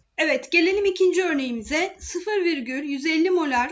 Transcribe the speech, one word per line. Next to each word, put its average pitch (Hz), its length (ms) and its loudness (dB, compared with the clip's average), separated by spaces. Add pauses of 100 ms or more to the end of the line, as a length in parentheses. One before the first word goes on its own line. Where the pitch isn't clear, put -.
(180)
Evet, 277 340 -2
gelelim 381 340 2
ikinci 370 380 2
örneğimize. 277 760 -2
Sıfır 381 440 -4
virgül 277 400 -2
yüz 277 220 -4
elli 320 240 2
molar 294 420 0